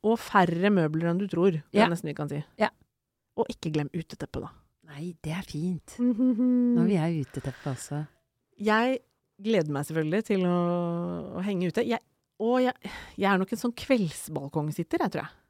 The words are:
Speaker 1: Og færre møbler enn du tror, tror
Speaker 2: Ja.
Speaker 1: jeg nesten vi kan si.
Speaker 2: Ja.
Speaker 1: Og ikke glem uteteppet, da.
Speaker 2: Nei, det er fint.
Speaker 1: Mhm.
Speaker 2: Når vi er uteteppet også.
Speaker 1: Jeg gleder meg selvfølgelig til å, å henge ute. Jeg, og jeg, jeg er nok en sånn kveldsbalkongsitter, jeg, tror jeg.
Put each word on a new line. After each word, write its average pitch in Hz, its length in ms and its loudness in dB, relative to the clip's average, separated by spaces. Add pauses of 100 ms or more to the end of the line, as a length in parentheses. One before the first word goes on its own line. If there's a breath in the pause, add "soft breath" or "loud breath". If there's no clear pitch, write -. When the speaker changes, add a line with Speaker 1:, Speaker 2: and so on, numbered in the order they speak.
Speaker 1:
Og 226 160 4
færre 180 480 4
møbler 165 400 2
enn 175 80 0
du 202 80 -2
tror, 185 240 4
tror 156 120 -2 (120)
Speaker 2:
Ja. 208 120 6
Speaker 1:
jeg - 40 2
nesten 165 200 -4
vi 143 40 -6
kan 147 160 -6
si. 147 120 -6 (160)
Speaker 2:
Ja. 214 100 2 (680)
Speaker 1:
Og - 140 0
ikke - 240 -6
glem 147 180 0
uteteppet, - 500 -8
da. - 80 -14 (360)
Speaker 2:
Nei, 160 340 -12
det 156 140 -8
er 190 80 -6
fint. 165 560 -6
Speaker 1:
Mhm. 247 800 2
Speaker 2:
Når 233 80 4
vi 208 100 4
er 165 280 2
uteteppet - 480 -8
også. 147 340 -6 (500)
Speaker 1:
Jeg 220 440 2 (420)
gleder 196 320 2
meg 139 100 -2
selvfølgelig 160 400 -2
til 190 220 0
å, 175 120 2 (760)
å 180 80 -4
henge 185 240 -2
ute. 214 160 -2
Jeg, 233 140 -2 (420)
og 240 220 2
jeg, 247 100 2 (460 loud breath)
jeg 190 140 2
er 196 100 4
nok 190 100 -4
en 226 60 -4
sånn 240 180 -2
kveldsbalkongsitter, 156 1300 -2
jeg, 233 100 0
tror 147 140 -6
jeg. - 80 -18 (160)